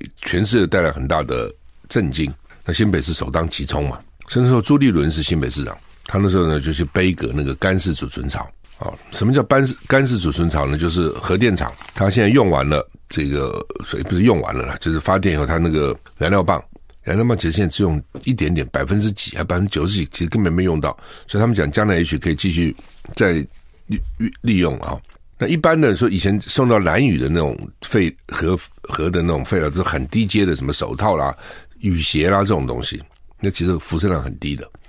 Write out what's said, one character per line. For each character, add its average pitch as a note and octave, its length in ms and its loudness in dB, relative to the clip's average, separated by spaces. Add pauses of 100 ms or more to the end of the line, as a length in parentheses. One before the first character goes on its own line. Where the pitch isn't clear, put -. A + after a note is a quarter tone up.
(220)
全 F2+ 240 0
世 A2 140 2
界 F#2 80 4
带 F#2 140 2
来 D#2+ 100 2
很 C#2+ 160 -6
大 D2+ 160 0
的 A#1+ 280 -4 (380)
震 F2+ 220 0
惊， C#2 200 -2 (320)
那 F2 100 -4
新 G#2 180 2
北 E2+ 100 2
市 C#2+ 100 -2
首 - 180 -2
当 E2 200 -2
其 D2 160 -6
冲 D2 240 -2
嘛。 B2 100 -8 (280)
甚 B2+ 160 0
至 B2 60 4
说 B2+ 120 4
朱 C#3+ 160 2
立 C#3 140 4
伦 D#2 180 2
是 D#2+ 140 -2
新 D#2+ 160 0
北 C2 100 -2
市 C2+ 160 -4
长， - 100 -10 (300)
他 - 140 -2
那 G2+ 100 2
时 F#2 80 2
候 F2 100 4
呢 D2+ 120 2
就 D2+ 120 -2
去 D#2 140 -2
杯 F#2 260 2
葛 A#1+ 220 -4
那 D2 100 -2
个 C2+ 120 -2
干 F#2 220 0
式 F2+ 160 0
储 C#2 120 -4
存 B1+ 240 -8
槽 - 180 -6 (300)
啊。 - 160 -10 (180)
什 - 140 -2
么 A#2+ 80 4
叫 C#3 100 4
干 C3+ 220 4
式， B2+ 100 -4 (120)
干 C3+ 200 4
式 A#2+ 120 2
储 E2+ 120 0
存 E2+ 160 0
槽 D2+ 180 0
呢？ C#2+ 120 0
就 E2 120 0
是 E2 200 2
核 - 260 -2
电 G#2 200 4
厂， - 180 -4 (220)
它 F#2+ 140 2
现 G#2+ 140 4
在 G2+ 60 6
用 A#2 200 6
完 C#2 180 2
了 D2 200 0 (220)
这 D2 180 -2
个， C#2 380 -4 (200)
所 - 140 -8
以 - 40 -6
不 - 120 -4
是 F2 60 2
用 G#2+ 200 4
完 - 140 -4
了 B1+ 100 -2
啦， D2 140 -8
就 E2 140 -2
是 D#2 60 0
发 F#2+ 180 0
电 F#2+ 160 2
以 D2+ 40 0
后 D2 80 0
它 E2 120 0
那 E2+ 100 2
个 D2+ 260 0 (240)
燃 D#2+ 120 0
料 G2 120 4
棒， E2 220 0 (400)
燃 F2+ 140 -2
料 A2+ 80 2
棒 A#2+ 100 2
其 F#2+ 80 -6
实 E2+ 80 0
现 F#2+ 160 2
在 D#2+ 80 -2
只 - 60 0
用 D#2+ 200 2 (220)
一 C3 100 0
点 E2+ 200 0
点， D2+ 180 0
百 - 140 -2
分 G2+ 160 0
之 G#2+ 100 0
几 - 240 -6
还 F2 80 -4
百 F2 140 -2
分 F#2+ 100 2
之 G2 40 -4
九 D2 140 -2
十 G2 100 0
几， E2+ 160 -2
其 - 120 -4
实 E2 60 -2
根 A2 140 0
本 E2+ 100 2
没 F2+ 100 2
用 E2+ 160 0
到， C#2+ 160 -2 (320)
所 - 100 -4
以 G#2 40 2
他 A2+ 60 4
们 A#2 80 2
讲 D#2 140 2
将 G#2+ 160 0
来 G2 120 2
也 E2+ 60 2
许 D#2 140 -2
可 D#2 120 -2
以 D#2 60 0
继 F#2 160 0
续 E2 220 0 (420)
再 G2 160 4 (560)
利-， G#2 120 -4 (180)
利-， A2+ 140 -4 (100)
利 A#2 160 2
用 E2 220 2
啊。 - 160 -6 (460)
那 A#2 60 0
一 E3+ 80 2
般 D#3+ 240 2
的 B2 160 4
说， A#2 140 2
以 F#2 100 0
前 G2 220 2
送 - 260 0
到 A#2 100 4
兰 F#2+ 280 2
屿 G2 120 2
的 C2 120 0
那 E2 100 2
种 C#2 180 -2 (240)
废 F#2 320 0 (140)
核， F2 320 -2 (220)
核 - 280 -4
的 F2 120 0
那 E2+ 80 0
种 D2 160 -2
废 G2+ 120 -2
料， D#2 120 0
就 D2+ 80 -4
是 F2+ 60 0
很 C#2 260 -2
低 A2 180 0
阶 G2+ 180 2
的， F2 80 0
什 C2+ 120 -4
么 C#2+ 80 -2
手 - 200 -2
套 G2+ 220 0
啦、 C#2 180 -2 (460)
雨 F2 220 0
鞋 D2+ 280 2
啦 G2 100 4
这 G2+ 80 2
种 D#2 200 0
东 B1 160 -6
西， - 180 -8 (380)
那 G2 100 -2
其 E2+ 160 -2
实 F2+ 140 0
辐 - 180 -6
射 F#2 120 0
量 E2+ 120 0
很 B1+ 160 -8
低 C#2+ 160 -4
的， - 160 -10 (200)